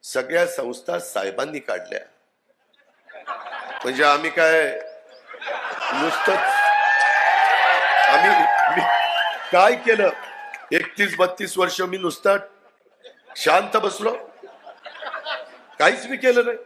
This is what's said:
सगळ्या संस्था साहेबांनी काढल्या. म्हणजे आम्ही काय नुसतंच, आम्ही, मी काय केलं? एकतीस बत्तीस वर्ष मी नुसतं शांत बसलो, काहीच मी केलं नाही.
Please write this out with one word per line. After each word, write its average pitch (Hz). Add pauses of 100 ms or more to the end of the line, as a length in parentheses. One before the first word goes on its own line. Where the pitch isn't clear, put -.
सगळ्या 165
संस्था 131
साहेबांनी 117
काढल्या. - (1800)
म्हणजे 131
आम्ही 147
काय 160 (1120)
नुसतंच, 190 (1700)
आम्ही, 170 (460)
मी 180 (720)
काय 196
केलं? 214 (600)
एकतीस 170
बत्तीस 180
वर्ष 180
मी 185
नुसतं 190 (1000)
शांत 196
बसलो, 208 (1700)
काहीच 175
मी 254
केलं 247
नाही. 233